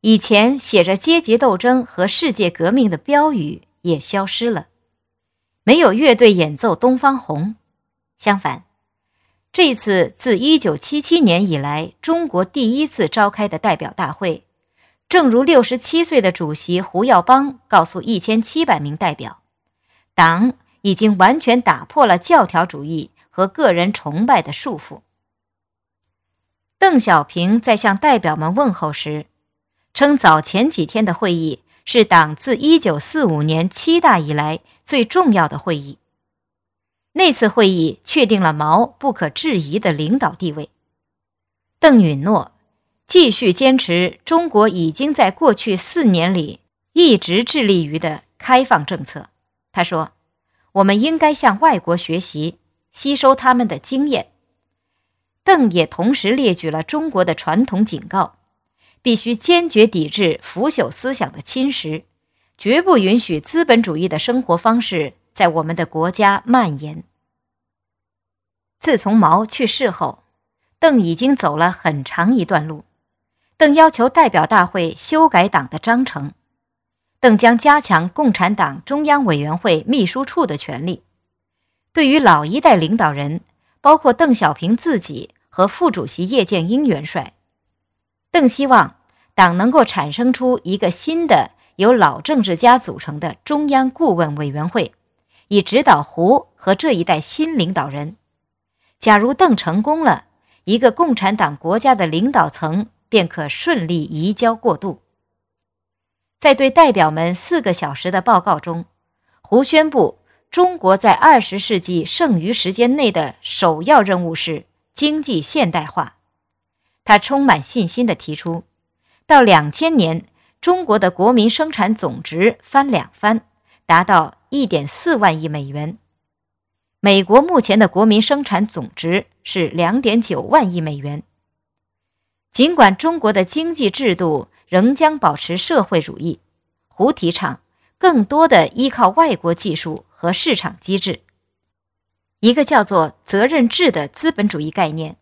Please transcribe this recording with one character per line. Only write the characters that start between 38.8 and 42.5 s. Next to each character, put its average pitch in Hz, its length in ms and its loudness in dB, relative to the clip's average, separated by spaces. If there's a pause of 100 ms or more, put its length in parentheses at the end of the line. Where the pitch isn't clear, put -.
不 - 260 -6
可 165 160 -6
置 247 300 -4
疑 156 220 -6
的 190 120 -2
领 156 240 -2
导 277 160 -2
地 175 200 -8
位。 151 180 -12 (1120)
邓 277 200 6
允 151 220 0
诺 185 300 -2 (540)